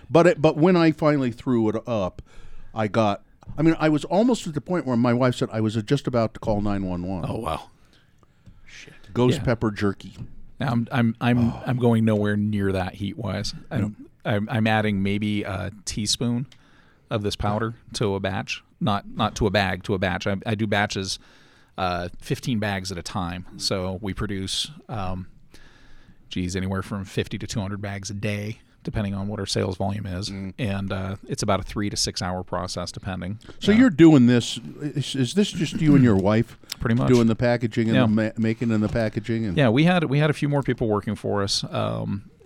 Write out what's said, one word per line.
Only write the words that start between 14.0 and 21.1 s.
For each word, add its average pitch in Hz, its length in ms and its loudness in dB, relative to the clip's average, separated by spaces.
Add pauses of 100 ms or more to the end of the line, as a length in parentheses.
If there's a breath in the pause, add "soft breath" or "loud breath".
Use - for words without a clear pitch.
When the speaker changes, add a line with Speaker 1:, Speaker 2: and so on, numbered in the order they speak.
Speaker 2:
I'm, 104 260 -2
I'm 110 160 0
adding 107 360 2
maybe 104 400 -2
a 95 280 -6 (140)
teaspoon 120 600 -4 (640 soft breath)
of 107 120 -2
this 101 140 -2
powder 110 380 -2 (200)
to 104 200 0
a 98 60 -2
batch, 98 420 -6 (180)
not, 104 280 0
not - 280 -2
to 117 100 2
a 98 40 2
bag, 92 340 0
to 107 100 -2
a 95 40 0
batch. 92 280 -2
I, 101 100 0 (100)
I 113 80 -2
do 107 120 -2
batches, 101 520 -2 (580 soft breath)